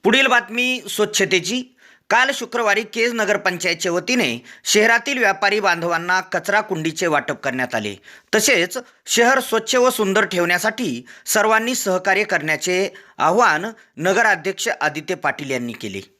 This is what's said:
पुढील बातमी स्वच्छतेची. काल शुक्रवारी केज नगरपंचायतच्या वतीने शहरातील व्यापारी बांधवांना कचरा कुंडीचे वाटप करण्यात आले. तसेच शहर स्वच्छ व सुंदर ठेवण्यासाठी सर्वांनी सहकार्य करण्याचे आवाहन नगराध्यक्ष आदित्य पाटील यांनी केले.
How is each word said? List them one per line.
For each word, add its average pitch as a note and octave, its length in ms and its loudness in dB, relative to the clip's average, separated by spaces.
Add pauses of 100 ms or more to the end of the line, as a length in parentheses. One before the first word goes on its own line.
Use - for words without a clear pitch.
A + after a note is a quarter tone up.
पुढील C4 240 4
बातमी B3 600 0
स्वच्छतेची. G#3 720 -2 (460)
काल B3+ 240 2
शुक्रवारी A3+ 500 -2
केज A#3 300 -2
नगरपंचायतच्या F#3 760 -2
वतीने F3 520 -2 (200)
शहरातील A#3 540 2
व्यापारी G3+ 420 2
बांधवांना F3 600 0
कचरा F#3+ 420 -2
कुंडीचे E3+ 460 -4
वाटप D3 360 -2
करण्यात B2+ 320 -4
आले. G#2 200 -4 (400)
तसेच G#3+ 420 2 (280)
शहर B3 340 4
स्वच्छ A3+ 360 -2
व B3 140 4
सुंदर G#3 360 0
ठेवण्यासाठी F3 800 -2 (200)
सर्वांनी A3 500 2
सहकार्य F#3+ 480 0
करण्याचे F3+ 680 -2 (280)
आवाहन F3 480 4 (320)
नगराध्यक्ष F#3+ 720 0 (120)
आदित्य D3+ 340 -2
पाटील C#3 340 -4
यांनी A#2+ 240 -4
केले. G2 280 -10 (180)